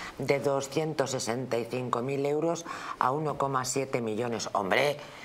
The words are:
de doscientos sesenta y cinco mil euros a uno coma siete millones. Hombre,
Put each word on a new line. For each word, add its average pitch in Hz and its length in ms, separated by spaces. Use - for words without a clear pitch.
de 139 220
doscientos 143 720
sesenta 120 440
y 117 100
cinco 123 360
mil 139 240
euros 160 400
a 127 140
uno 147 260
coma 135 260
siete 131 360
millones. 113 540
Hombre, 110 420